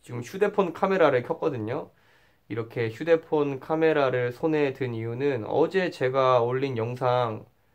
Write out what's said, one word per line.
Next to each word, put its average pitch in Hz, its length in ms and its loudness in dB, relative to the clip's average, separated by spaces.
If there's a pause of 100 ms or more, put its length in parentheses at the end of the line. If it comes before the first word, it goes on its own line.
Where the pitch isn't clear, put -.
지금 120 180 -10
휴대폰 190 520 0
카메라를 156 500 2
켰거든요. 139 680 -4 (600)
이렇게 113 380 -4
휴대폰 151 720 0
카메라를 143 720 2
손에 151 400 0
든 123 200 -4
이유는 117 520 -4
어제 165 440 0
제가 127 520 2
올린 131 360 -2
영상 123 680 -2 (300)